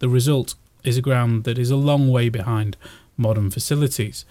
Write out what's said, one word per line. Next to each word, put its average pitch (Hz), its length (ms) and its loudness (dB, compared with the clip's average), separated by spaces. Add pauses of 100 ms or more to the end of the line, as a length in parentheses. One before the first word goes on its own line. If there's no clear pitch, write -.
the 127 100 0
result 127 460 0 (280)
is 127 140 0
a 127 40 -2
ground 120 420 2
that 120 120 -2
is 123 140 0
a 139 60 2
long 139 340 2
way 120 180 2
behind 110 480 -2 (400)
modern 107 340 0
facilities, 127 800 -4